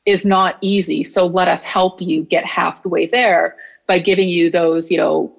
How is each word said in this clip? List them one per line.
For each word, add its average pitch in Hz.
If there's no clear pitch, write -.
is 196
not 190
easy. 185
So 185
let 180
us 165
help 185
you 160
get 160
halfway 170
there 196
by 185
giving 185
you 170
those, 165
you 170
know, 156